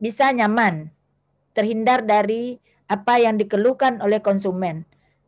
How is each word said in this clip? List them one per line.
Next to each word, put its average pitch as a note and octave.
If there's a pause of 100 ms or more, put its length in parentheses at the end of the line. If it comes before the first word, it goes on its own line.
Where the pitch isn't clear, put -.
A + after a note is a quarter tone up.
bisa C4
nyaman, G#3 (640)
terhindar A3+
dari A3 (280)
apa G#3
yang A3
dikeluhkan A3
oleh G#3
konsumen. F#3 (400)